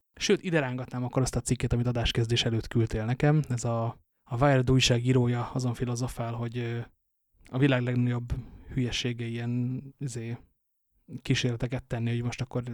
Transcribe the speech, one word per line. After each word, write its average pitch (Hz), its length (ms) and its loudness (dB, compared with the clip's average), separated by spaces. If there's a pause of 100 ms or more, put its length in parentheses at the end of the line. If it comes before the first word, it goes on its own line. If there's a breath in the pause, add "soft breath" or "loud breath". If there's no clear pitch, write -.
(140)
Sőt, - 300 2
ide 165 160 2
rángatnám 127 440 -4
akkor 127 180 0
azt - 140 0
a 120 60 2
cikket, - 320 0
amit 120 140 2
adáskezdés 117 580 0
előtt 113 220 0
küldtél 113 380 0
nekem. 147 440 4
Ez 120 140 -2
a, 117 220 0 (440)
a 123 160 0
Wired 131 260 4
újságírója 123 840 4
azon 127 200 -2
filozofál, 120 600 -4
hogy, 117 240 -6
ö, 117 220 -4 (720)
a 135 60 -4
világ 131 240 4
legnagyobb 120 520 0 (400)
hülyesége 120 520 -2
ilyen, 123 580 -4 (140)
izé, 120 400 -8 (840)
kísérleteket 123 640 -2
tenni, 117 260 -2
hogy 120 140 -2
most 123 180 -4
akkor 123 220 -4 (100)